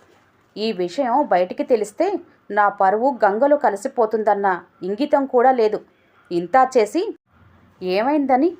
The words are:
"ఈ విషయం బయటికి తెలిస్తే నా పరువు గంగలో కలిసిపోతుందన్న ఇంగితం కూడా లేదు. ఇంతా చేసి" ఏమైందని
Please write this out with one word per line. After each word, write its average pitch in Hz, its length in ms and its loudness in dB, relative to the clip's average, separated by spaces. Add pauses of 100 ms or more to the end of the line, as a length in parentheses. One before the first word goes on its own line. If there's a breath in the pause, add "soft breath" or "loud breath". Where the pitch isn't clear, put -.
(560 soft breath)
"ఈ 214 160 -4
విషయం 202 440 -4 (100)
బయటికి 196 380 0
తెలిస్తే 226 440 -2 (440 soft breath)
నా 202 180 2
పరువు 202 400 0 (160)
గంగలో 247 320 2
కలిసిపోతుందన్న 214 880 0 (360)
ఇంగితం 277 420 -2
కూడా 262 260 2
లేదు. 220 280 0 (520 soft breath)
ఇంతా 180 320 2 (140)
చేసి" 226 240 0 (800)
ఏమైందని 262 680 0 (100)